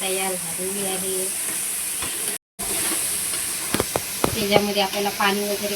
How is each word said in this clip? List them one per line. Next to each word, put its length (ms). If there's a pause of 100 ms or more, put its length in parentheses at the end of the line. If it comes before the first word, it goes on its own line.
तयार 320
झालेली 520
आहे. 400 (3000)
त्याच्यामध्ये 560
आपल्याला 280
पाणी 340
वगैरे 320